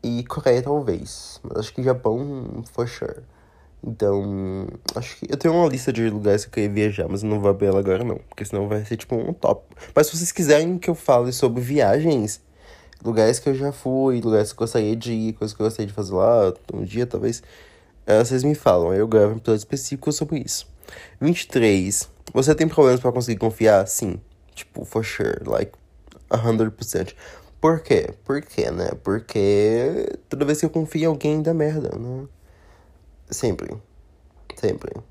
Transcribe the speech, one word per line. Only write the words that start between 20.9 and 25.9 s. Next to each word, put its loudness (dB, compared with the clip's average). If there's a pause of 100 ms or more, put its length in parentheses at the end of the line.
Vinte 2
e -12
três. 2 (240)
Você 4
tem 2
problemas 6
pra 0
conseguir -2
confiar? 4
Sim. -4 (340)
Tipo, -16
for -4
sure. -4
Like, -2 (580)